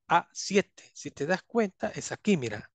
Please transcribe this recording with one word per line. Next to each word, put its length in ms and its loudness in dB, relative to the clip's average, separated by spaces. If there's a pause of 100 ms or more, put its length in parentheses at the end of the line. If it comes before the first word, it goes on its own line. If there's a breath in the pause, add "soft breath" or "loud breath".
A 240 2
siete. 600 -2
Si 160 -14
te 160 -6
das 160 0
cuenta, 480 -2
es 220 -8
aquí, 240 2
mira, 380 -6